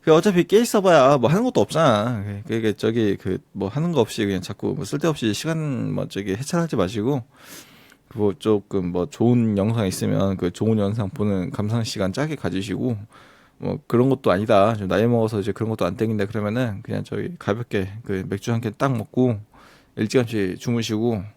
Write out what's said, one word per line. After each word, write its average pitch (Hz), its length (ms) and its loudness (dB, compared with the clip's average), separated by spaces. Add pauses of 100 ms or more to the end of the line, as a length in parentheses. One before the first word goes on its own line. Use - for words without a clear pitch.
그 160 140 6
어차피 175 300 4
깨 202 140 6
있어봐야 170 600 6
뭐 117 100 4
하는 196 140 4
것도 240 180 2
없잖아. 113 640 2
그, 104 220 -8
그, 113 140 -2
그 107 160 0
저기 110 400 2
그 95 220 -4 (120)
뭐 98 180 -4
하는 156 220 -2
거 143 100 4
없이 107 240 0
그냥 95 160 -2
자꾸 - 340 -6
뭐 98 100 -8
쓸데없이 147 480 0
시간 143 600 -4
뭐 95 140 -4
저기 98 280 -6
해찰하지 160 400 -4
마시고 113 480 0 (920)
뭐 104 240 0
조금 98 520 0
뭐 87 180 -2
좋은 113 480 2
영상 110 300 0
있으면 98 500 0
그 90 140 -2
좋은 110 280 0
영상 101 300 -2
보는 95 420 -2
감상 110 320 -2
시간 98 300 -4
짧게 147 220 -4
가지시고 107 600 -4 (600)
뭐 92 280 -6
그런 123 220 4
것도 131 220 2
아니다. 107 420 4
좀 104 140 -4
나이 95 180 2
먹어서 113 340 2
이제 98 120 -4
그런 110 180 -4
것도 110 160 -2
안 92 120 -2
땡긴다 110 280 0
그러면은 107 580 -4
그냥 101 200 -6
저기 104 340 -8
가볍게 104 520 -4 (140)
그 95 240 -6
맥주 101 240 -6
한 113 100 0
캔 107 160 -6
딱 135 200 -2
먹고 117 420 0 (560)
일찌감치 110 640 0
주무시고 113 640 -2 (140)